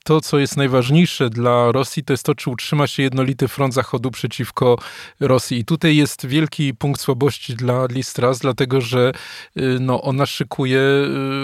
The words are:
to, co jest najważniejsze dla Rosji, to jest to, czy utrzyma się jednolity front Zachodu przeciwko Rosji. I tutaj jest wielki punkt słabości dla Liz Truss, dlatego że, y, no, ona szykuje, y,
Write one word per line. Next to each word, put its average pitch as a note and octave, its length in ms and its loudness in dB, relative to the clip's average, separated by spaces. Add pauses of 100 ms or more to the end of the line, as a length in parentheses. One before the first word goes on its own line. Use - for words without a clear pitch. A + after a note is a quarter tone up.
to, D#3 180 2
co - 180 0
jest C#3 180 -2
najważniejsze C3+ 720 4
dla A#2+ 420 2
Rosji, C3 320 -2
to - 100 -2
jest - 100 -2
to, D3 120 0
czy - 140 -6
utrzyma C#3+ 380 0
się - 160 -2
jednolity C3 440 0
front C3+ 260 -2
Zachodu B2 380 -2
przeciwko A#2+ 640 0 (420)
Rosji. B2+ 400 2
I G#2+ 60 -4
tutaj D#3+ 300 2
jest D3 320 0
wielki D3 460 0
punkt C#3+ 280 -2
słabości C3 540 -2
dla B2 300 0
Liz B2 280 -6
Truss, B2+ 260 0
dlatego C3+ 420 0
że, B2 300 2 (460)
y, B2+ 220 0
no, B2+ 220 0
ona C#3 240 0
szykuje, C3 540 -2
y, C#3 300 2 (340)